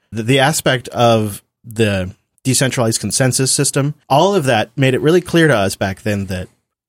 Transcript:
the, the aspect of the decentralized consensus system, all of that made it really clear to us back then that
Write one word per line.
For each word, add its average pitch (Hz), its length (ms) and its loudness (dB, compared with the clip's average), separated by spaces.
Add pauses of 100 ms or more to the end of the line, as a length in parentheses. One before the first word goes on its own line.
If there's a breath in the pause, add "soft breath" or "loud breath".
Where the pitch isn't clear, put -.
(120)
the, 110 100 -8
the 131 200 2
aspect 135 480 0
of 110 520 0 (220)
the 101 500 -2 (300)
decentralized 123 580 0
consensus 131 500 0
system, 143 440 -2 (120)
all 175 280 2
of 160 80 0
that 117 340 0
made 131 160 2
it - 80 -2
really 170 200 4
clear 165 260 2
to 127 100 4
us 95 180 -2
back 95 280 -6
then 101 240 -4
that 92 220 -8 (400)